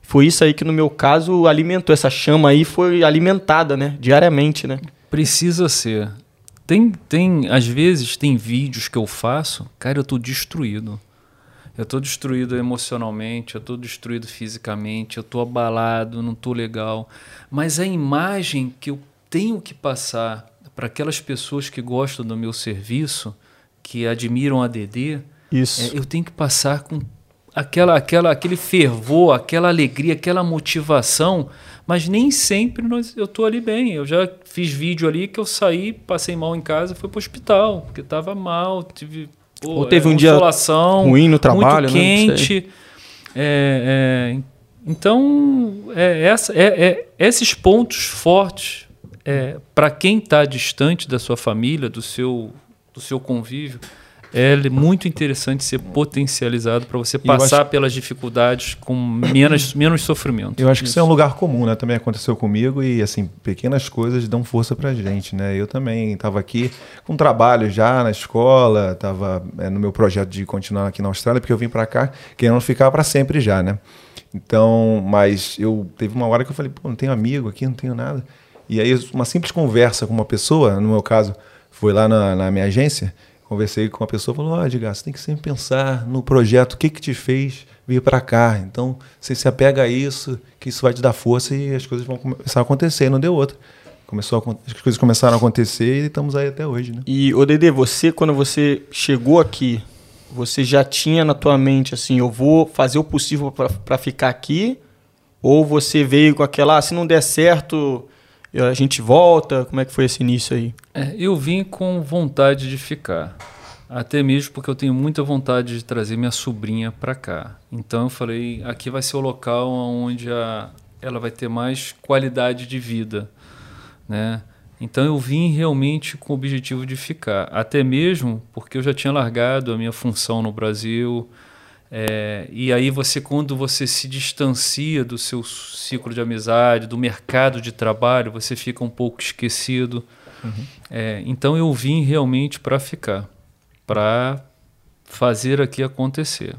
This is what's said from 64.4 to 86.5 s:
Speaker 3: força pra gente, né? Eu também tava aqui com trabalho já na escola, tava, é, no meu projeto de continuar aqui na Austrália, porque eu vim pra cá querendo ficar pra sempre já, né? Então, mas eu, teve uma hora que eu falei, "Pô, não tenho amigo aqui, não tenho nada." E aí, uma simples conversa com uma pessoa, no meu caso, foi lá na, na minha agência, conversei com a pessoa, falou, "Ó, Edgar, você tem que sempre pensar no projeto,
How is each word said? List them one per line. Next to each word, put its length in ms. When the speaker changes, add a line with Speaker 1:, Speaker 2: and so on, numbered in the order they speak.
Speaker 3:
força 320
pra 180
gente, 400
né? 220
Eu 100
também 520
tava 240
aqui 280
com 100
trabalho 540
já 340
na 80
escola, 840
tava, 500
é, 100
no 100
meu 140
projeto 360
de 160
continuar 420
aqui 140
na 60
Austrália, 320
porque 140
eu 40
vim 120
pra 160
cá 260
querendo 240
ficar 320
pra 140
sempre 340
já, 240
né? 160
Então, 760
mas 500
eu, 400
teve 160
uma 140
hora 160
que 80
eu 40
falei, 140
"Pô, 200
não 80
tenho 160
amigo 340
aqui, 180
não 80
tenho 220
nada." 280
E 140
aí, 120
uma 100
simples 300
conversa 520
com 80
uma 120
pessoa, 560
no 80
meu 120
caso, 320
foi 220
lá 160
na, 260
na 160
minha 140
agência, 480
conversei 400
com 160
a 40
pessoa, 280
falou, 160
"Ó, 140
Edgar, 280
você 120
tem 80
que 60
sempre 240
pensar 640
no 160
projeto, 520